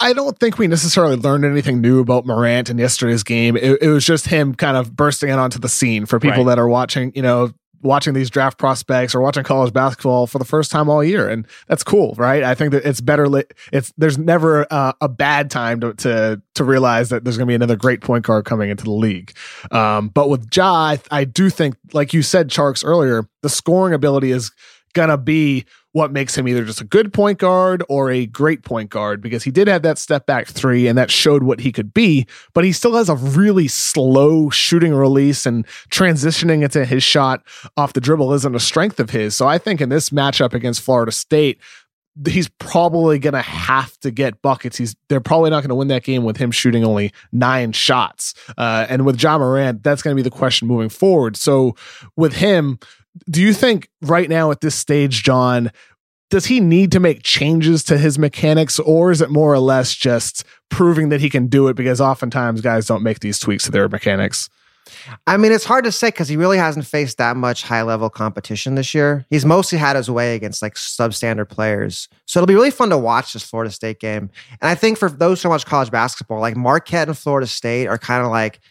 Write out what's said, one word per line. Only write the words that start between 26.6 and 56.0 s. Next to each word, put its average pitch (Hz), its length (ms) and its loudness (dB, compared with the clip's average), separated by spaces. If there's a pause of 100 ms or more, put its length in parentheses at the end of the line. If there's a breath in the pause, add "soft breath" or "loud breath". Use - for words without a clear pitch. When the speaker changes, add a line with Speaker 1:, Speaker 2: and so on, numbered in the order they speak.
Speaker 1:
just 107 160 -10
a 117 40 -12
good 202 280 2
point 202 280 0
guard 185 480 2
or 135 240 0
a 127 120 0
great 143 380 -2
point 110 280 -8
guard, 104 300 -6
because 117 220 -8
he 135 80 -4
did 180 160 2
have 185 160 2
that 156 160 2
step - 260 -4
back 127 220 -2
three 123 400 0
and 120 100 2
that 127 140 2
showed 147 320 4
what 127 160 0
he 117 140 -2
could 107 200 -6
be, 160 360 2 (260 loud breath)
but 170 80 4
he 185 80 2
still 233 240 0
has 226 140 2
a 156 80 2
really 160 500 2
slow 143 840 2
shooting 170 440 2
release, 139 520 2
and 117 200 -2 (240 loud breath)
transitioning 160 720 2
into 139 220 0
his 131 180 0
shot 131 400 0 (340 loud breath)
off 143 160 0
the 131 80 -2
dribble 139 340 2
isn't 127 200 -2
a 120 60 -2
strength 185 400 -2
of 113 100 -2
his. 107 240 -4
So - 140 0
I 160 100 2
think 175 220 -4
in 135 80 -2
this 147 220 -2
matchup 139 440 0
against 120 260 -4
Florida 117 300 0
State, 151 480 0 (720 loud breath)
he's 180 200 0
probably 165 720 0
gonna 139 240 -2
have 131 560 -4
to 135 140 -6
get 123 300 -4
buckets. 131 340 -4
He's, 113 180 -6 (140)
they're 139 120 0
probably 160 300 2
not 151 120 -2
gonna 131 120 -4
win 139 140 -2
that 131 160 -2
game 127 180 -2
with 110 140 -2
him 123 160 -2
shooting 117 320 2
only 104 280 0 (200 soft breath)
nine 123 400 0
shots. - 600 -2 (220 loud breath)
Uh, 113 320 -2
and 131 160 0
with 127 160 0
Ja 156 180 2
Morant, 131 440 0
that's 143 200 0
gonna 147 120 -2
be 135 80 0
the 123 80 -2
question 123 380 -2
moving 113 200 0
forward. 143 480 2
So 135 380 2 (400 loud breath)
with 156 200 2
him, 160 440 0 (500 soft breath)
do 165 140 0
you 214 100 4
think 214 380 0 (120)
right 165 260 2
now 160 240 0
at - 80 -6
this 156 160 -2
stage, 143 480 0
John, 123 480 2 (580 soft breath)